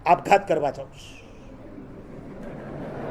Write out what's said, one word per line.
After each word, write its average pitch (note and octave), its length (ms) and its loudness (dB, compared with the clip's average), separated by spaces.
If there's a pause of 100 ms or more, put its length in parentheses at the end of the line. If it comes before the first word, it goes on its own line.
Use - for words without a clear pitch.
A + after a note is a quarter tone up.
"આપઘાત G3 420 8
કરવા D3 240 4
જાઉં C3+ 180 -8
છું." - 320 -16 (1900)